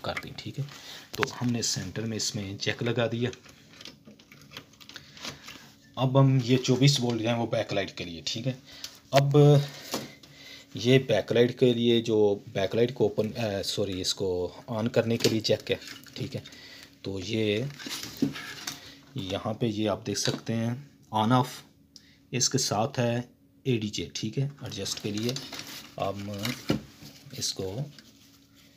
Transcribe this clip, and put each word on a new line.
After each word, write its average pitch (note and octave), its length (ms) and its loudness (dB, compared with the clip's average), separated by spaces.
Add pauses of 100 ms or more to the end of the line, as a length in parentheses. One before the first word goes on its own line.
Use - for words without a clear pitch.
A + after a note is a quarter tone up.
कर - 100 -4
दी, - 240 -10
ठीक - 200 -12
है। C#3 60 -6 (520)
तो A2+ 140 0
हमने A#2+ 320 -2
center G2 400 -4
में A2 140 -4
इसमें G2+ 420 -6
जैक - 240 -2
लगा A#2 240 0
दिया। A#2+ 240 -2 (2750)
अब C3 200 2
हम C3+ 240 8
ये A#2+ 160 4
चौबीस B2+ 440 6
volt A#2 220 0
हैं A#2 120 2
वो A#2 120 0
backlight G#2 440 -2
के - 140 -10
लिए, E2+ 220 -10
ठीक A2+ 200 -4
है। B2+ 120 -2 (560)
अब C#3+ 480 8 (1120)
ये A#2+ 220 6
backlight A#2 600 2
के B2+ 160 6
लिए A#2 260 4
जो A2+ 180 2 (300)
backlight A2+ 440 0
को A2 120 0
open, G#2 260 0
अ, G2+ 320 -4
sorry, F#2+ 380 -4
इसको F#2+ 280 -2 (400)
ऑन A2+ 200 -2
करने A#2 280 2
के A#2 120 4
लिए A2 120 2
जैक - 300 0
है, F#2+ 80 -2 (380)
ठीक A2 180 -8
है। G#2 80 -8 (600)
तो G2 160 -8
ये G#2+ 460 0 (1500)
यहाँ G2+ 380 -4
पे A#2+ 120 -2
ये G#2+ 200 0
आप F#2+ 200 -2
देख G2+ 120 -2
सकते - 340 -4
हैं A#2 380 -4 (260)
on A2 160 4
off, B2 160 6 (840)
इसके A#2+ 260 0
साथ A2 400 0
है A#2+ 300 0 (380)
एडीजे, G#2 500 -2
ठीक A2 220 -6
है, C3+ 120 0 (140)
Adjust - 380 -8
के G#2+ 100 -4
लिए। A2+ 220 -2 (640)
अब G2 200 -4
हम G2+ 600 -4 (580)
इसको - 260 -6 (1120)